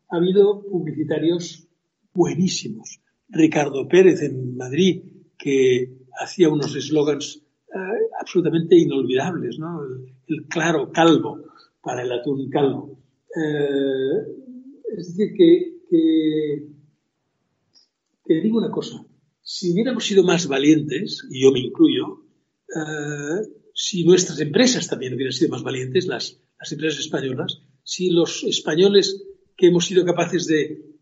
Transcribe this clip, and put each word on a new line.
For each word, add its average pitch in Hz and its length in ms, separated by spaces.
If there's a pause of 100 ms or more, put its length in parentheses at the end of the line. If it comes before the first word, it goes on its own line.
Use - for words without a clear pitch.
ha 170 80
habido 196 460
publicitarios 160 1040 (460)
buenísimos. 160 880 (260)
Ricardo 147 600
Pérez 175 360
en 127 340
Madrid, 147 460 (340)
que 131 600 (200)
hacía 165 300
unos 147 260
eslogans, 143 680 (240)
eh, - 100 (420)
absolutamente 160 560
inolvidables, 135 840
¿no? 160 240
El, 127 320 (120)
el 147 200
claro 160 440
calvo 156 520 (380)
para 123 200
el 123 100
atún 135 380
calvo. 135 500 (360)
Eh, 139 840 (800)
es 170 180
decir, 202 220
que, 175 400 (100)
que, 156 800 (1600)
te 165 160
digo 220 160
una 180 140
cosa, - 340 (360)
si - 300
hubiéramos 226 320
sido 190 200
más 170 240
valientes, 143 840
y 131 140
yo 135 80
me 127 80
incluyo, 123 640 (420)
eh, 151 800 (260)
si - 300
nuestras 175 380
empresas 196 480
también 127 240
hubieran 131 180
sido 135 200
más 120 120
valientes, 131 440
las, - 340 (180)
las - 120
empresas 147 280
españolas, 139 640 (220)
si 185 260
los 185 340
españoles 185 800 (320)
que 180 120
hemos 170 180
sido 180 200
capaces 170 420
de - 540